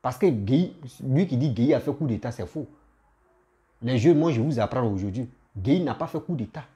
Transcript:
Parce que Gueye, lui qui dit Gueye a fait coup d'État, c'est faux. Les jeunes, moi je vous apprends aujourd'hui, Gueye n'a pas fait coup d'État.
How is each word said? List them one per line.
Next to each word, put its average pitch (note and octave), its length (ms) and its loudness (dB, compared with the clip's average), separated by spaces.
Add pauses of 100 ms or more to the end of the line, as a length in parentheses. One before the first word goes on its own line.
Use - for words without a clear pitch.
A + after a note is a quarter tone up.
Parce B2 160 -4
que - 80 -2
Gueye, C#3 500 2 (300)
lui C3+ 220 2
qui C3 100 -2
dit C#3 140 2
Gueye A#2+ 240 2
a B2+ 60 0
fait D3 120 -4
coup D#3+ 140 -4
d'État, A#2 260 -4
c'est - 140 -10
faux. D#3 200 -10 (1160)
Les B2 160 0
jeunes, D3+ 200 6
moi D#3+ 140 2
je A#2 80 0
vous C#3 180 0
apprends A#2 320 0
aujourd'hui, G2+ 380 -4 (260)
Gueye B2+ 260 2
n'a C#3 140 -2
pas E3 120 -8
fait D#3+ 140 -8
coup E3+ 140 -6
d'État. B2+ 300 -8 (120)